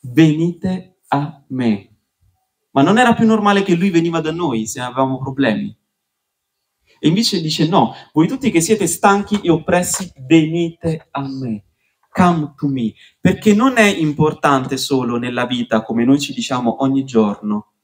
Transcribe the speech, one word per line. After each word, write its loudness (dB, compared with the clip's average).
"Venite 0
a -4
me." -4
Ma 4
non 4
era 4
più 0
normale 4
che 2
lui 0
veniva 0
da -4
noi -4
se -10
avevamo -2
problemi? -4
E 2
invece 0
dice, -2
"No, 0
voi 4
tutti -2
che 2
siete 0
stanchi 0
e -2
oppressi, -2
venite 0
a -8
me. -8
Come 0
to -4
me." -4
Perché 4
non 2
è 6
importante 0
solo -2
nella -4
vita, -2
come -2
noi 4
ci -8
diciamo -4
ogni 0
giorno. -2